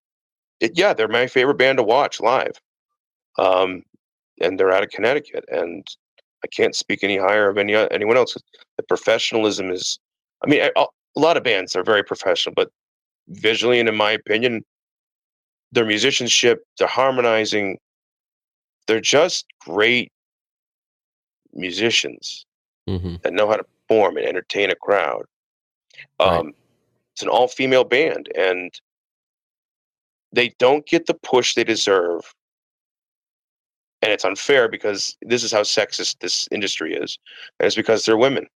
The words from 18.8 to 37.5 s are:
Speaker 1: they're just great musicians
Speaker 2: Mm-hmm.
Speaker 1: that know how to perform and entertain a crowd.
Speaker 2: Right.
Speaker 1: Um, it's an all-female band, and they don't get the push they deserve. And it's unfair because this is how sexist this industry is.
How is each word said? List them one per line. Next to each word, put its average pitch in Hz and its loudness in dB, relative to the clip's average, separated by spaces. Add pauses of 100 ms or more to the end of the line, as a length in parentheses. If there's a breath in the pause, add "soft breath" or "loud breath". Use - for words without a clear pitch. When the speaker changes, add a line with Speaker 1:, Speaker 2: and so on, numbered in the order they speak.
Speaker 1:
they're 110 2
just - 2 (160)
great 107 0 (1400)
musicians 90 -4 (420)
Speaker 2:
Mm-hmm. 90 -6
Speaker 1:
that 85 -4
know 104 0
how 107 2
to 95 -6 (240)
perform 95 4
and 65 -2
entertain 90 -2
a 85 0
crowd. 80 -2 (960 loud breath)
Speaker 2:
Right. 87 4
Speaker 1:
Um, 78 -6 (600)
it's - -12
an - -4
all-female 127 2
band, 127 -2
and 90 -2 (1600)
they 120 0
don't 143 4
get 165 0
the 160 0
push - 0
they 117 2
deserve. 92 0 (1700)
And 107 2
it's - -2
unfair 113 2
because 104 -6
this 120 -2
is 113 -6
how 107 2
sexist - -2
this - -6
industry 95 -6
is. - -8 (400 loud breath)